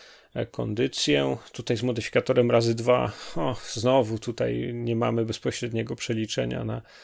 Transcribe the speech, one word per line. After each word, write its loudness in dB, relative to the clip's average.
e, -4
kondycję. 0
Tutaj -2
z -4
modyfikatorem 2
razy 4
dwa. 2
O, 0
znowu 2
tutaj -2
nie -2
mamy 2
bezpośredniego -4
przeliczenia -2
na, -4